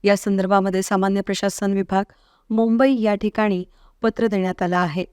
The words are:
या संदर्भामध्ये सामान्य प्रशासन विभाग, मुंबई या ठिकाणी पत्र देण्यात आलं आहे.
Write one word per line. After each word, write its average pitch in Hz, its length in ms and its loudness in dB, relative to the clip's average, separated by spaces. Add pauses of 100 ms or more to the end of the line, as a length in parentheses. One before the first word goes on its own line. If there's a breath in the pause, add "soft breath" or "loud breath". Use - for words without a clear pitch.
या 202 140 4
संदर्भामध्ये 190 640 0
सामान्य 196 400 0
प्रशासन 196 520 -2
विभाग, 196 300 0 (460 soft breath)
मुंबई 226 520 2
या 208 140 2
ठिकाणी 208 500 -2 (360)
पत्र 226 260 0
देण्यात 185 340 -2
आलं 175 160 0
आहे. 175 360 -2